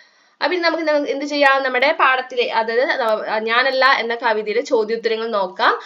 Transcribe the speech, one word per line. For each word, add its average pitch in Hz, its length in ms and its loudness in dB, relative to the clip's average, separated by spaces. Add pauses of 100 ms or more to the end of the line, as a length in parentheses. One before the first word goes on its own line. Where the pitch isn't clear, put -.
(440)
അപ്പൊ 302 100 0
ഇനി 349 100 -2
നമുക്ക് 330 200 0
ന-, 302 240 0
എന്ത് 277 180 -4
ചെയ്യാം? 285 380 2
നമ്മുടെ 262 280 2
പാഠത്തിലെ, 262 520 0
അതായത് 226 460 0
ന-, 220 500 -2
ഞാനല്ല 254 460 0
എന്ന 240 300 2
കവിതയിലെ 214 460 -2
ചോദ്യോത്തരങ്ങൾ 220 640 -2
നോക്കാം. 220 580 0